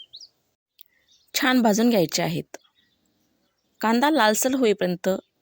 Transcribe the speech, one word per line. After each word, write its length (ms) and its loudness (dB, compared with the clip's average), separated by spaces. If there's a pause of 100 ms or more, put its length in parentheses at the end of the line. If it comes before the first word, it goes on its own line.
(1300)
छान 280 0
भाजून 280 2
घ्यायचे 320 0
आहेत. 340 -6 (1200)
कांदा 300 0
लालसर 440 2
होईपर्यंत 540 -2 (320)